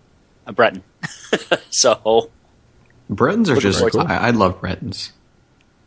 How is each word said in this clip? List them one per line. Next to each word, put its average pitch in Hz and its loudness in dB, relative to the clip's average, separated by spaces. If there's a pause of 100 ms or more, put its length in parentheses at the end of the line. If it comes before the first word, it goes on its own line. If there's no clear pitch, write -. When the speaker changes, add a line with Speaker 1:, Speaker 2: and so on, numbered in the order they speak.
(460)
Speaker 1:
a 120 -14
Breton. 98 0
<laughs> - -6
So 113 0 (800)
Speaker 2:
Bretons 180 0
are 131 2
Speaker 1:
Looking 117 2
Speaker 2:
just, 87 0
Speaker 1:
forward 95 0
to 110 2
it. 170 -2
Speaker 2:
I, 92 0
I - 2
love 98 0
Bretons. - -10 (720)